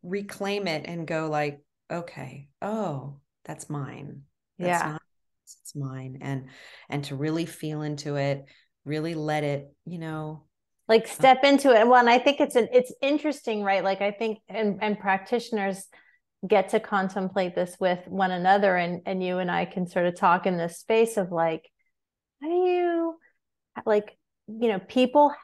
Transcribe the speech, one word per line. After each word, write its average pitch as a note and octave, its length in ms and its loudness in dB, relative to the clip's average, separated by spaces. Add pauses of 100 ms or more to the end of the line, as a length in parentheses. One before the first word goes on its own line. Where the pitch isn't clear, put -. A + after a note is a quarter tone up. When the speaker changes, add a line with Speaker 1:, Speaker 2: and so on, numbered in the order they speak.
Speaker 1:
reclaim G3+ 640 -6
it D#3 220 -4
and E3+ 180 -8
go, D#3+ 240 -4
like, D3 320 -4 (300)
"Okay, C#3+ 560 -10 (160)
oh, D#3 560 -6 (260)
that's - 240 -14
mine. C#3 540 -10 (340)
That's F3 240 0
Speaker 2:
Yeah. D#3 120 -4
Speaker 1:
not, D#3 80 -10 (420)
it's - 320 -20
mine." C3 460 -10
And, C3+ 240 -8 (440)
and C#3+ 140 -6
to C#3+ 120 -10
really D#3 300 -4
feel D3+ 380 -8
into D3 320 -6
it, C#3 300 -2 (400)
really D#3 280 -4
let D3+ 300 -2
it, C#3+ 280 -4 (140)
you E3+ 140 -10
know, D#3 480 -10 (400)
Speaker 2:
Like, A3+ 160 6
Speaker 1:
uh, - 60 -12
Speaker 2:
step C4 340 6
into C#4 260 6
it. A3+ 180 8
Well, B3 120 8
and A#3+ 100 6
I A#3+ 80 8
think C#4+ 220 2
it's D4 160 0
an, A3+ 180 4
it's B3+ 180 4 (120)
interesting, C#4 580 -2
right? G3 220 2
Like, F#3+ 180 0
I G3+ 80 0
think, G#3+ 300 -4 (100)
and, G3+ 320 -2
and G#3+ 180 -2
practitioners G3 880 -2 (600)
get G3 220 4
to A3 100 0
contemplate F#3+ 720 -2
this F3+ 260 -4
with F3+ 280 0
one F#3 240 -2
another, F#3 440 4
and, F3 300 -2
and F#3+ 180 -4
you F3+ 140 -2
and F3+ 140 -2
I F3 140 0
can F3+ 200 -6
sort F3 220 0
of F3 80 -2
talk F3+ 320 2
in F3+ 100 0
this E3+ 220 -6
space A3+ 380 2
of, F#3 140 -2
like, E3 380 -2 (720)
how D4 60 -8
do E4+ 80 -2
you, F4 600 0 (680)
like, G#3 320 0 (300)
you A3+ 220 -2
know, G3 100 -2
people B3+ 520 4 (120)